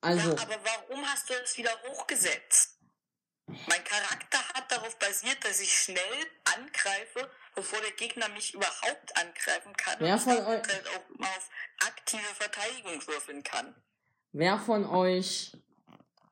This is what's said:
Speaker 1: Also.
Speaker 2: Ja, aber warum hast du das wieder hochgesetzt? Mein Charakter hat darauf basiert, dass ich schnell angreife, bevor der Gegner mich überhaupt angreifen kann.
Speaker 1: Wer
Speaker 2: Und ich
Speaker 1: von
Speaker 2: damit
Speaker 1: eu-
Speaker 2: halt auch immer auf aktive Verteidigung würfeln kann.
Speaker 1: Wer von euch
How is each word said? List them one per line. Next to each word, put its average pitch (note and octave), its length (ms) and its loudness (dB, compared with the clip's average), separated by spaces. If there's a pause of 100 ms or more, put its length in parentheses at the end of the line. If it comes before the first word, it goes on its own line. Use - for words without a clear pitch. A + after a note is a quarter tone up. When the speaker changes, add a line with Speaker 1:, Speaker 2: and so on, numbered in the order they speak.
Speaker 1:
Also. E3+ 280 4
Speaker 2:
Ja, D3+ 120 2
aber G#3+ 220 -4
warum A3+ 420 -4
hast C#4 240 -2
du B3+ 100 0
das B3 160 -4
wieder A#3 140 0 (180)
hochgesetzt? - 840 2 (720)
Mein - 380 0
Charakter - 540 0 (160)
hat C4 180 -4
darauf A3+ 260 -4
basiert, G#3+ 460 0
dass G3 160 2
ich G3 180 0
schnell F#3 220 2 (560)
angreife, A#3 760 -2 (240)
bevor G3+ 260 -4
der G#3+ 120 -4
Gegner A3+ 380 -4
mich G#3 240 -6
überhaupt G3 640 -2
angreifen E3+ 580 -2
kann. - 220 0
Speaker 1:
Wer E3 160 4
Speaker 2:
Und A3 40 4
ich A#3+ 60 0
Speaker 1:
von B3 120 6
Speaker 2:
damit A3 300 0
Speaker 1:
eu- G3+ 60 0
Speaker 2:
halt F#3+ 160 -4
auch F#3 260 -8
immer - 140 -4
auf F#3+ 220 -6 (360)
aktive - 360 -6
Verteidigung G#3 840 -6
würfeln C#3+ 360 -6
kann. - 320 -4 (580)
Speaker 1:
Wer F3+ 260 4
von G#3 280 2
euch F#3 680 2 (760)